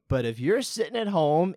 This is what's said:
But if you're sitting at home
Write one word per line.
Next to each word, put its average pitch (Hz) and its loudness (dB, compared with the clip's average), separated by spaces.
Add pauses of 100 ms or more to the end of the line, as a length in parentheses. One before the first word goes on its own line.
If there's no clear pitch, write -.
But 127 0
if 113 -4
you're 196 0
sitting 226 -4
at 226 -2
home 170 2